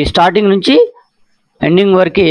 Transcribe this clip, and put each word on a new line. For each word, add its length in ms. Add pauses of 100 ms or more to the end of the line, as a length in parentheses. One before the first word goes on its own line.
(120)
starting 420
నుంచి 220 (920)
ending 340
వరకు 300